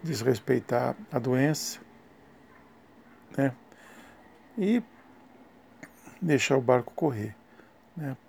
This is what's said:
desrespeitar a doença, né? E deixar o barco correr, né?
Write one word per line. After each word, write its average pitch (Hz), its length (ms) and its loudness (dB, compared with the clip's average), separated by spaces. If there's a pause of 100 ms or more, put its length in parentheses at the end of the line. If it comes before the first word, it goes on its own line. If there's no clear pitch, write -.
desrespeitar 123 920 0 (160)
a 135 80 -2
doença, 131 600 0 (1600)
né? 135 160 2 (1040)
E 214 240 2 (1400)
deixar 143 380 4
o 131 40 2
barco 123 340 2
correr, 107 400 -2 (600)
né? 143 220 -8 (120)